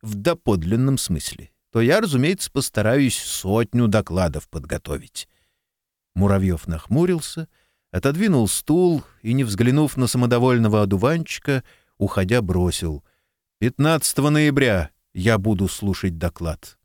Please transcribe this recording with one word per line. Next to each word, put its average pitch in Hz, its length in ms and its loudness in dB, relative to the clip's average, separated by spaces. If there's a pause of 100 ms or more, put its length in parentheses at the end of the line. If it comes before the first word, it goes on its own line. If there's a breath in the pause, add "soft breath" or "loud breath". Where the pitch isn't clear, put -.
в 107 140 -8
доподлинном 117 800 0
смысле, - 540 -8 (200)
то 113 100 0
я, 151 200 2
разумеется, 156 500 -2
постараюсь 123 680 0
сотню 117 720 -2
докладов 90 640 -2
подготовить». - 760 -10 (880)
Муравьёв 95 520 0
нахмурился, 160 800 -2 (440)
отодвинул 143 560 2
стул 165 560 0 (180)
и, 113 120 -2
не 135 100 2
взглянув 123 540 2
на 123 100 0
самодовольного 120 760 2
Одуванчика, 131 800 -2 (340 soft breath)
уходя, 101 440 0
бросил: 90 640 -2 (560)
«Пятнадцатого 143 680 0
ноября 139 600 2 (220)
я 107 240 2
буду 98 300 0
слушать 92 520 -4
доклад». 85 640 -8